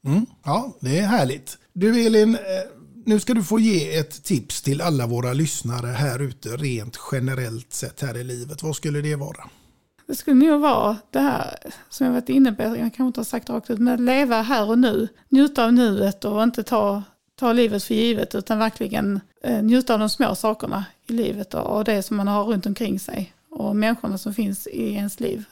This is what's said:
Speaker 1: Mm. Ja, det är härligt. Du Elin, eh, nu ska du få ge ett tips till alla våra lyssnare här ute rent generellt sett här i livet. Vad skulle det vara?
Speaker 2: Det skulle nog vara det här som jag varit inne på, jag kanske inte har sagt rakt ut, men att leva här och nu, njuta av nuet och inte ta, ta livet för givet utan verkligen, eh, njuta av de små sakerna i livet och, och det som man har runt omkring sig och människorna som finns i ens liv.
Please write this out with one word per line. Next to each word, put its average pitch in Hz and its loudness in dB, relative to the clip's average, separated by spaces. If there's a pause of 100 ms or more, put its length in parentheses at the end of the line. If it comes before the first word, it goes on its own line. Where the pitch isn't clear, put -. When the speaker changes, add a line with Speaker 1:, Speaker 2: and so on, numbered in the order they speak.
Speaker 1:
Mm. 180 2 (180)
Ja, 220 -2
det 135 0
är 202 2
härligt. 190 0 (140)
Du 226 4
Elin, 220 6
eh, 233 -2 (640)
nu 214 4
ska 247 0
du 220 2
få 220 2
ge 165 2
ett - -6
tips - -2
till 139 0
alla 151 0
våra 120 -2
lyssnare 127 -2
här 123 -2
ute 127 -8
rent 120 -6 (140)
generellt 127 -4
sett - -10
här 123 -6
i 123 -8
livet. 127 -12
Vad 156 -4
skulle 147 -4
det 151 -2
vara? - -10 (640)
Speaker 2:
Det 294 -6
skulle 277 6
nog 294 6
vara 247 2 (140)
det 262 0
här - -2 (340)
som - -2
jag 247 2
varit 247 -4
inne 262 6
på, 208 -4
jag 226 -2
kanske 233 -2
inte 247 -2
har 233 -4
sagt - -8
rakt 233 -6
ut, 226 -2
men 247 2
att 240 -2
leva 247 2
här 220 0
och 226 4
nu, 226 4 (200)
njuta 269 4
av 226 4
nuet 202 4
och 208 0
inte 233 0
ta, 208 0 (360)
ta 240 2
livet 226 2
för 233 -2
givet 220 0
utan 214 -2
verkligen, 208 -2 (240)
eh, 233 -2
njuta 247 4
av 214 2
de 214 0
små 214 0
sakerna 214 -4 (220)
i 233 -6
livet 214 -4
och, - -2
och 214 0
det 208 0
som 214 -6
man 196 -2
har 202 0
runt 208 -2
omkring 202 -4
sig - -10 (180)
och 208 -4
människorna 214 0
som 208 -8
finns 202 -4
i 220 -6
ens 202 -6
liv. 214 -6